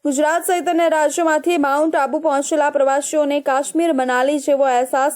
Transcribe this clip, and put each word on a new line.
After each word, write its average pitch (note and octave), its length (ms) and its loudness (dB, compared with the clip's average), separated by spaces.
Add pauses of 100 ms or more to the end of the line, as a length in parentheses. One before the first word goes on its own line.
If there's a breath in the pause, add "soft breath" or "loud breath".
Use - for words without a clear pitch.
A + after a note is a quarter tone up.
ગુજરાત D4+ 440 0
સહિત F4 200 0
અન્ય E4+ 200 0
રાજ્યોમાંથી D#4 680 0
માઉન્ટ D4 380 0
આબુ C#4 240 -2
પહોંચેલા D4 500 0
પ્રવાસીઓને C#4+ 720 0
કાશ્મીર, D4 520 0
મનાલી C4 460 0
જેવો C#4 260 0
અહેસાસ C4 520 0